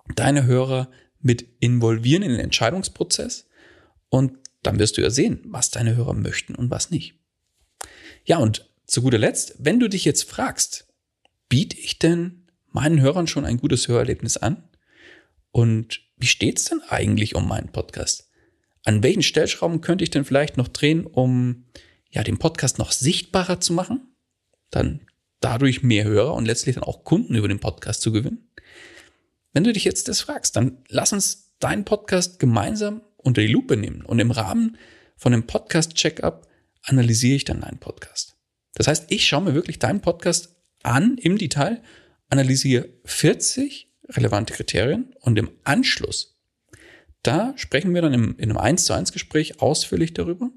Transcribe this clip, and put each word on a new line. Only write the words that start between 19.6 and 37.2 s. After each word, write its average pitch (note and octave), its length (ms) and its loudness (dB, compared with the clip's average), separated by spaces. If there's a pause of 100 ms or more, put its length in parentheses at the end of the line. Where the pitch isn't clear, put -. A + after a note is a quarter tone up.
könnte F3 220 0
ich D#3+ 60 -2
denn C#3+ 160 0
vielleicht C#3+ 320 0
noch B2+ 100 0
drehen, D#3 380 0
um, B2 600 0 (440)
ja, - 140 -4
den G2+ 140 0
Podcast - 420 -2
noch - 120 -4
sichtbarer F3+ 680 -2
zu - 100 -2
machen? F#3 380 -4 (640)
Dann - 300 -2 (380)
dadurch B2 440 2
mehr G#2+ 220 4
Hörer G#2+ 280 2
und A2+ 120 -2
letztlich A#2+ 300 -2
dann - 80 -8
auch - 200 -8
Kunden F#3 320 0
über G2+ 120 0
den G2 120 -2
Podcast - 420 -6
zu A2+ 100 0
gewinnen? A#2 380 -4 (1040)
Wenn D#3 100 2
du A#3 80 4
dich G#3 120 -2
jetzt - 240 -2
das - 140 -4
fragst, - 340 -6
dann B2+ 320 0
lass - 260 0
uns - 460 -4
deinen F3 260 -2
Podcast F#3+ 540 -2
gemeinsam G#3 640 0 (160)
unter B2 240 2
die G#2+ 60 4
Lupe C#3+ 300 2
nehmen. - 240 -6
Und - 160 -2
im A#2 140 4
Rahmen A2+ 460 0 (380)
von - 160 2
einem A#2 140 2
Podcast-Check-up - 1040 -2 (340)
analysiere A#2+ 540 2